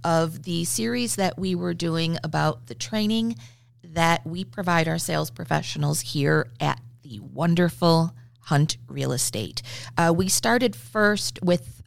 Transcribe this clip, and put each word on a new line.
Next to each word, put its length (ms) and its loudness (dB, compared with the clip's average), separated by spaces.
of 380 0
the 200 -2
series 540 -2
that 200 0
we 180 -2
were 180 -2
doing 500 0
about 440 -2
the 80 -12
training 600 -2
that 420 0
we 200 -6
provide 420 0
our 100 0
sales 320 -2
professionals 720 -2
here 500 0
at 180 0
the 180 -14
wonderful 960 2
Hunt 380 2
Real 240 -4
Estate. 500 -4
Uh, 180 6
we 140 2
started 440 2
first 680 0
with, 440 0